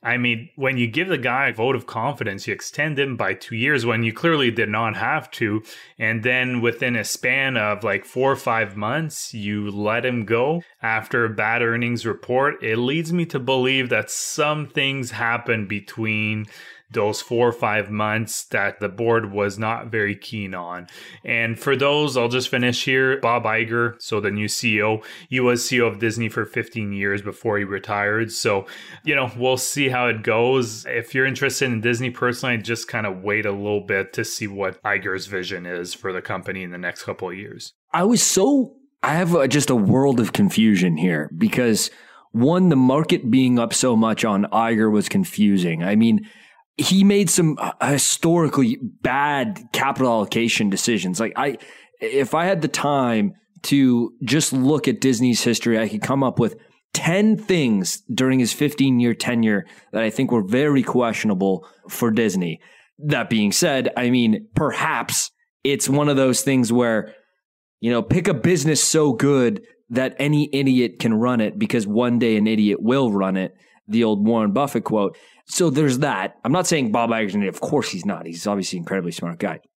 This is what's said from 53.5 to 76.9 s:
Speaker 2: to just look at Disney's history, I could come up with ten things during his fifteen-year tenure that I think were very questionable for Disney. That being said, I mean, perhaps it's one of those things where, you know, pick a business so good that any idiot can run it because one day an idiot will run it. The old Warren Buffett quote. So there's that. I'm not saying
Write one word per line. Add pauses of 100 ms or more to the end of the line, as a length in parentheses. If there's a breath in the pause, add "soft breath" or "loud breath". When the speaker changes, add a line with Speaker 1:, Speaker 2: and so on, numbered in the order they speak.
Speaker 2:
to (100)
just
look
at
Disney's
history,
I
could
come
up
with (380 soft breath)
ten
things (100)
during
his
fifteen-year
tenure (280 loud breath)
that
I
think
were
very
questionable (220 loud breath)
for
Disney. (380 soft breath)
That
being
said,
I
mean,
perhaps (340)
it's
one
of
those
things
where, (640 loud breath)
you
know,
pick
a
business
so
good (260 soft breath)
that
any
idiot
can
run
it
because
one
day
an
idiot
will
run
it. (340 soft breath)
The
old
Warren
Buffett
quote. (320 soft breath)
So
there's
that. (100)
I'm
not
saying